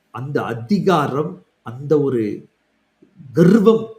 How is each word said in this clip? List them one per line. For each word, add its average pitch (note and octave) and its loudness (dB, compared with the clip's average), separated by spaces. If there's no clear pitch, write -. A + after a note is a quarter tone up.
அந்த B2+ -6
அதிகாரம், D3 -2
அந்த C#3+ -2
ஒரு B2 -4
கர்வம் G3+ 4